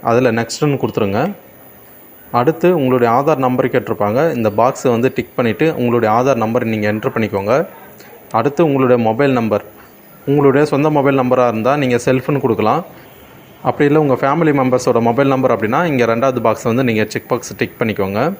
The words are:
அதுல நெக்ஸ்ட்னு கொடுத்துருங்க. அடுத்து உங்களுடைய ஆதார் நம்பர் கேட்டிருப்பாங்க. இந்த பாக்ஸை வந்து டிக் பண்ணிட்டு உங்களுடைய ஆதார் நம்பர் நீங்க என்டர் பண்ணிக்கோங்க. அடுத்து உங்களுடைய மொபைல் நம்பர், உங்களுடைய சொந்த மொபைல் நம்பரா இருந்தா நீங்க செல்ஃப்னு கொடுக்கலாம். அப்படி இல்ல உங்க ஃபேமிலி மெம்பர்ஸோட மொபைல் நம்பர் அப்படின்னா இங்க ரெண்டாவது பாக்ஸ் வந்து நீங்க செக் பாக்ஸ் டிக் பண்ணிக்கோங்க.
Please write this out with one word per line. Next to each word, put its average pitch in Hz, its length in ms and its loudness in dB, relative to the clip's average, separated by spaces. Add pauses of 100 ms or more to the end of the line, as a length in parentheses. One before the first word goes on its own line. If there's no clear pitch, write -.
அதுல 120 280 4
நெக்ஸ்ட்னு 135 440 -2
கொடுத்துருங்க. 107 400 -2 (1160)
அடுத்து 160 280 2 (120)
உங்களுடைய 127 380 2
ஆதார் 143 280 0
நம்பர் 127 280 0
கேட்டிருப்பாங்க. 107 460 -2 (180)
இந்த 110 120 0 (100)
பாக்ஸை 127 340 0
வந்து 117 240 0
டிக் - 200 -8
பண்ணிட்டு 120 280 0 (140)
உங்களுடைய 120 380 0
ஆதார் 127 260 0
நம்பர் 113 300 -2
நீங்க 107 180 -4
என்டர் 110 240 -4
பண்ணிக்கோங்க. 104 400 -2 (840)
அடுத்து 139 280 -2
உங்களுடைய 131 300 2 (100)
மொபைல் 135 320 0
நம்பர், 107 240 -2 (680)
உங்களுடைய 143 340 4 (100)
சொந்த 147 240 0
மொபைல் 135 240 2
நம்பரா 127 320 2
இருந்தா 110 200 0 (100)
நீங்க 123 220 0
செல்ஃப்னு 131 400 -2
கொடுக்கலாம். 113 380 0 (880)
அப்படி 147 200 0
இல்ல 151 160 4
உங்க 131 160 2
ஃபேமிலி 151 400 2
மெம்பர்ஸோட 127 480 2
மொபைல் 139 260 2
நம்பர் 131 200 2
அப்படின்னா 110 260 -2 (100)
இங்க 123 220 2
ரெண்டாவது 123 340 0
பாக்ஸ் 117 240 -2
வந்து 127 200 0
நீங்க 107 140 0 (100)
செக் - 180 -8
பாக்ஸ் - 200 -8 (100)
டிக் - 180 -8
பண்ணிக்கோங்க. 101 400 -2 (180)